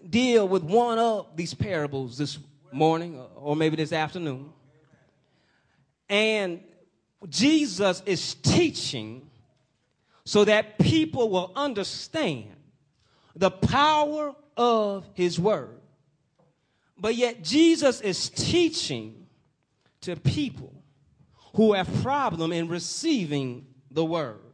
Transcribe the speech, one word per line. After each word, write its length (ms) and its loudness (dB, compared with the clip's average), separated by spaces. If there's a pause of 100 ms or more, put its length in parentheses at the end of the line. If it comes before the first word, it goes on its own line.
deal 400 4
with 140 0
one 360 2
of 380 -2
these 180 -6
parables 640 -6
this 200 -6 (340)
morning, 460 0 (180)
or 180 -4
maybe 220 2
this 160 -4
afternoon. 580 -6 (1600)
And 520 0 (680)
Jesus 760 2
is 280 -4
teaching 960 -2 (960)
so 200 4
that 340 2
people 520 2
will 240 -2
understand 1000 -6 (800)
the 140 2
power 840 2 (220)
of 580 2
his 240 0
word. 420 -2 (1160)
But 200 -2
yet 260 -2
Jesus 580 4
is 300 -4
teaching 960 -2 (760)
to 140 -8
people 680 -4 (720)
who 180 6
have 300 0
problem 500 -2
in 160 -2
receiving 1000 -4 (240)
the 140 0
word. 360 -4 (140)